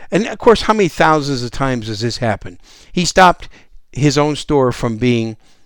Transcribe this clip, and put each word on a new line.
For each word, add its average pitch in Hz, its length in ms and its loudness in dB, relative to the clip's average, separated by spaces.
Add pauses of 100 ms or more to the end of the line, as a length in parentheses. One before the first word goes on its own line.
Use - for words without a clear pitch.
And, 208 180 0
of 220 120 -10
course, 226 240 4
how 214 100 0
many 202 160 2
thousands 143 540 0
of 120 80 -8
times 127 360 -4
does 107 140 -8
this 117 160 -4
happen? - 420 -6 (320)
He 180 140 0
stopped - 440 2 (420)
his 139 260 0
own 147 180 0
store 135 360 0
from 113 260 -4
being 113 400 0 (280)